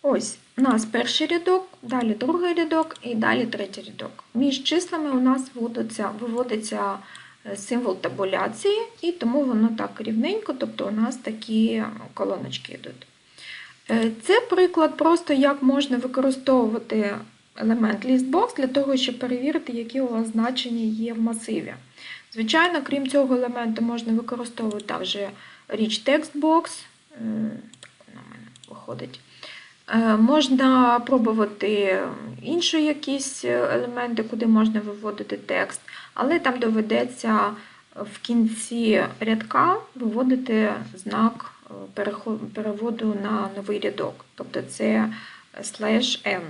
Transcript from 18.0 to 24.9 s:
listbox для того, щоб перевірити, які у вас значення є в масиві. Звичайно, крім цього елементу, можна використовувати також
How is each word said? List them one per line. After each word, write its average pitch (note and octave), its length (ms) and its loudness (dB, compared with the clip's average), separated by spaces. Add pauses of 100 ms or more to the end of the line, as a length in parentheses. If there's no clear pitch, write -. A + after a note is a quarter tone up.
listbox C4 520 2
для C4 100 0
того, C4+ 300 2
щоб B3+ 220 -2
перевірити, B3+ 540 -2
які A#3 280 -4
у B3+ 60 2
вас A3+ 200 0
значення A#3 560 -2
є A3+ 300 -2
в A3+ 80 -2
масиві. A3+ 520 -2 (600)
Звичайно, D#4+ 500 2
крім C#4 240 -2
цього C4 280 4
елементу, A#3+ 460 -2
можна A#3 320 -2
використовувати A3+ 720 -4
також F#3 320 -4 (500)